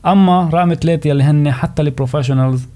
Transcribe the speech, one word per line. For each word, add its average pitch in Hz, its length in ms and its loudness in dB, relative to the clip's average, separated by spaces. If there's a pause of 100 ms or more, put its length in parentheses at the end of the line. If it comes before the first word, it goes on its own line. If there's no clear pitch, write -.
اما 180 480 2
رقم 170 200 0
ثلاثة 160 360 -2
يلي 139 140 2
هن 147 280 2
حتى 156 300 -4
البروفيشنالز 131 960 -2